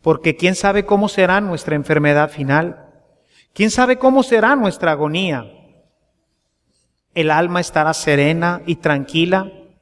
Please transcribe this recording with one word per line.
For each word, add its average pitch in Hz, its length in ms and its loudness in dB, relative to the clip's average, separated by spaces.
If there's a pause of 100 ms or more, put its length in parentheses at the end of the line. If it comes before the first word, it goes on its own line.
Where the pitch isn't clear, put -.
Porque 160 340 0
quién 180 180 0
sabe 196 300 0
cómo 202 240 0
será 185 320 0
nuestra 170 340 -6
enfermedad 147 560 0
final. 151 600 -4 (640)
Quién 214 160 0
sabe 254 260 2
cómo 262 260 4
será 240 340 2
nuestra 175 360 0
agonía. 151 580 -4 (1600)
¿El 156 160 0
alma 175 300 0
estará 156 340 -2
serena 165 720 0
y 170 100 -2
tranquila? 165 760 -2 (320)